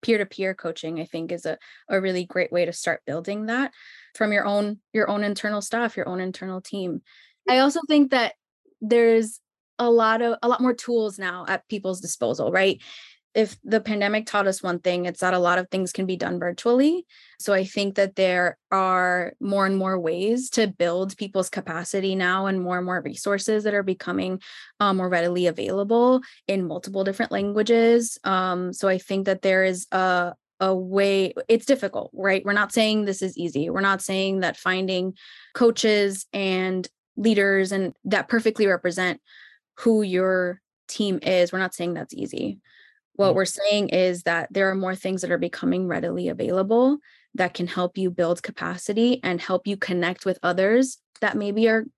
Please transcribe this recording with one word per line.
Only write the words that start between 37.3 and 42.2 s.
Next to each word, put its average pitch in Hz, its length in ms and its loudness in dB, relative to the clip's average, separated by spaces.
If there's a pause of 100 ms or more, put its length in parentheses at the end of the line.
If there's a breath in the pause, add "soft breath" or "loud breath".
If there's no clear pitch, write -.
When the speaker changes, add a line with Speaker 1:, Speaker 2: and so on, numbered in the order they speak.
Speaker 1:
and 190 220 -2 (120)
that 190 220 0
perfectly 220 380 2
represent 180 560 0 (580 loud breath)
who 220 220 4
your 185 600 0 (260)
team 196 340 -2
is, 180 300 2
we're 185 80 -4
not 185 160 -4
saying 175 180 -4
that's - 200 -10
easy. - 460 -8 (540 soft breath)